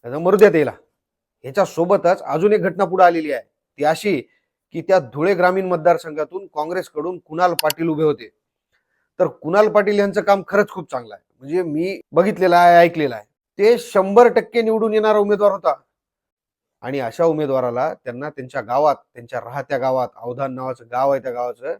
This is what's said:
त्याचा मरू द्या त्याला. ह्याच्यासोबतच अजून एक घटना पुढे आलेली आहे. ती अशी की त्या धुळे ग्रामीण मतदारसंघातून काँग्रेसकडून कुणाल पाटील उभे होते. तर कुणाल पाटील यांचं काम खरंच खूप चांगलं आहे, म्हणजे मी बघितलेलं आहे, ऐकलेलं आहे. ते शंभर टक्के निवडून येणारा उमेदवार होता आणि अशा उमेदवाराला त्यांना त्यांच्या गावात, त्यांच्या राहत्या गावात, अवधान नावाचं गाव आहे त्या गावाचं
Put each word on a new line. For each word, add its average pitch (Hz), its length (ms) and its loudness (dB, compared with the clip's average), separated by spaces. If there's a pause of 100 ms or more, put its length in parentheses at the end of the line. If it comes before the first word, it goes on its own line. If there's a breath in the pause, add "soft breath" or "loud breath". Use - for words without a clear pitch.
त्याचा 123 160 -10
मरू 180 180 2
द्या 196 160 6
त्याला. 143 200 0 (680)
ह्याच्यासोबतच 180 800 0
अजून 170 300 -2
एक 196 100 0
घटना 180 220 -2
पुढे 185 200 2
आलेली 160 280 2
आहे. - 240 -10 (200)
ती 139 60 -4
अशी 160 360 0 (540)
की 165 60 -8
त्या 185 180 2 (140)
धुळे 170 220 0
ग्रामीण 185 320 0
मतदारसंघातून 165 880 -2
काँग्रेसकडून 165 640 -6
कुणाल 170 440 -2
पाटील 160 260 -2
उभे 156 160 0
होते. 120 240 -2 (920)
तर 180 60 4 (160)
कुणाल 202 300 2
पाटील 208 260 2
यांचं 202 240 0
काम 202 260 2
खरंच 202 220 0
खूप 175 200 -14
चांगलं 117 240 -10
आहे, - 80 -20 (160)
म्हणजे 156 240 -4
मी 170 380 -6 (120)
बघितलेलं 180 440 2
आहे, 175 220 8
ऐकलेलं 160 360 2
आहे. 107 100 -14 (340)
ते 220 200 4
शंभर 202 540 4
टक्के 233 300 -2
निवडून 220 320 0
येणारा 214 240 2
उमेदवार 202 340 2
होता 170 220 -2 (1080)
आणि 135 180 -6
अशा 123 240 -4
उमेदवाराला 135 680 -2
त्यांना 127 360 -12
त्यांच्या 131 300 -10
गावात, 135 360 0 (180)
त्यांच्या 120 260 -12
राहत्या 135 380 -8
गावात, 131 380 -2
अवधान 127 380 -8
नावाचं 127 380 -10
गाव 135 180 0
आहे 135 120 -2
त्या 127 100 -8
गावाचं 123 480 -8